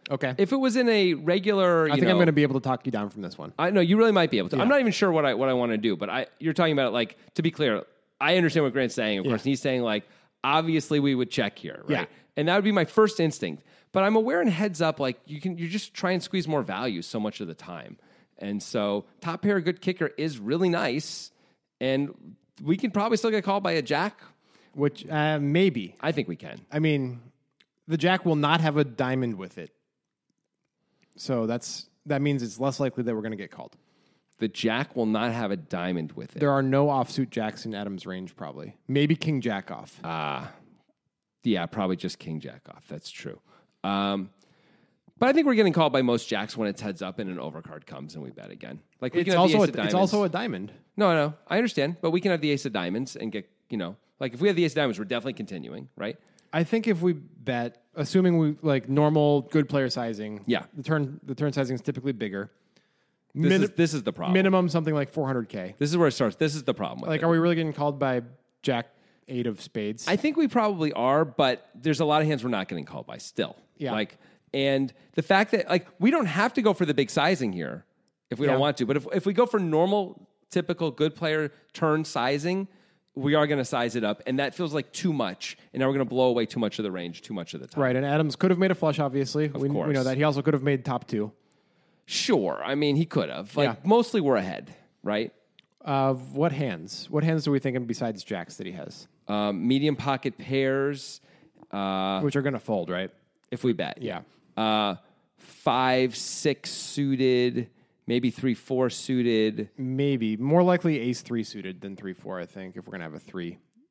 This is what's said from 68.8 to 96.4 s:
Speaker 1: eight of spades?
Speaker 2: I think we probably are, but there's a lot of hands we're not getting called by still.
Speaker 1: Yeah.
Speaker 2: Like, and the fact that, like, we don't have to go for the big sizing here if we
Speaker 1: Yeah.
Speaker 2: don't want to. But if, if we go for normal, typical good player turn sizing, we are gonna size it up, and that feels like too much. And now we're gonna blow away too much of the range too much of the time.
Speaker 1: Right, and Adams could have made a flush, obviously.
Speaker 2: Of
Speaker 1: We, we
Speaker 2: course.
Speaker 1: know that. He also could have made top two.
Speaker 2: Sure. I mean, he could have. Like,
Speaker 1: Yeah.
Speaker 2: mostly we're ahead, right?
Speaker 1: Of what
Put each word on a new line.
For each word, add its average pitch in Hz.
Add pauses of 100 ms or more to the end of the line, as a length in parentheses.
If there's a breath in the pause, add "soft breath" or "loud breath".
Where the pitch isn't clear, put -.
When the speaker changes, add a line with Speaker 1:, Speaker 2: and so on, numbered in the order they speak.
Speaker 1:
eight 123
of 107
spades? 110
Speaker 2:
I 180
think 294
we 311
probably 202
are, 135
but 135 (120)
there's 147
a 165
lot 151
of 151
hands 143
we're 123
not 98
getting 82
called -
by 57
still. - (220)
Speaker 1:
Yeah. 135
Speaker 2:
Like, 107 (340 soft breath)
and 135 (220 soft breath)
the 160
fact 202
that, 202
like, 175 (140)
we 214
don't 294
have 190
to 262
go 208
for 185
the 147
big 135
sizing 143
here 80 (460)
if 120
we 147
Speaker 1:
Yeah. 139
Speaker 2:
don't 131
want 143
to. 131
But 135
if, 135
if 190
we 202
go 226
for 226
normal, 180 (220)
typical 175
good 156
player 156 (200 soft breath)
turn 156
sizing, 147 (480 soft breath)
we 143
are 151
gonna 143
size 120
it 120
up, 104
and 131
that 139
feels 160
like 143
too 175
much. 110 (160 soft breath)
And 127
now 131
we're 135
gonna 135
blow 123
away 117
too -
much 110
of -
the 104
range 87
too -
much 90
of 78
the 64
time. -
Speaker 1:
Right, 127
and 131
Adams 147
could 185
have 180
made 185
a -
flush, 151
obviously. 139
Speaker 2:
Of 139
Speaker 1:
We, 135
we 143
Speaker 2:
course. 147
Speaker 1:
know 131
that. 131
He 147
also 143
could 156
have 135
made 139
top 123
two. 104 (760)
Speaker 2:
Sure. 92
I 123
mean, 147
he 165
could 104
have. 80
Like, 143
Speaker 1:
Yeah. 110
Speaker 2:
mostly 226
we're 139
ahead, 95 (300)
right? 107 (480)
Speaker 1:
Of 135
what 156